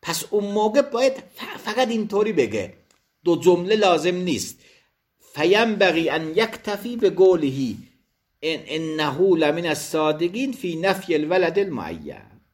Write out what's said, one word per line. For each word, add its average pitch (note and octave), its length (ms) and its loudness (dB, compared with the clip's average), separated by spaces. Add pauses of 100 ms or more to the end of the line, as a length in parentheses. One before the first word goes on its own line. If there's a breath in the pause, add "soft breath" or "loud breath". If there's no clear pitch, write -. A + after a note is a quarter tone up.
پس E3 280 -6
اون G3+ 220 -2
موقع G#3+ 300 4
باید C4 300 2
ف-، - 460 -14
فقط A3+ 300 0
اینطوری G#3+ 440 0
بگه، G#2+ 420 0 (500)
دو E3+ 120 2
جمله F3+ 400 4
لازم F3+ 380 4
نیست. F3+ 440 -4 (760 soft breath)
"فینبغی F3+ 760 2
ان D#3+ 220 -4
یکتفی G#3+ 680 -4
بقوله E3+ 800 2 (680)
ان، D#3 240 -4
انه D#3 720 0
لمن D#3+ 300 0
الصادقین E3 880 -2
فی F3 240 -8
نفی F#3 380 -2
الولد F3+ 440 0
المعین" E2+ 580 -6 (380)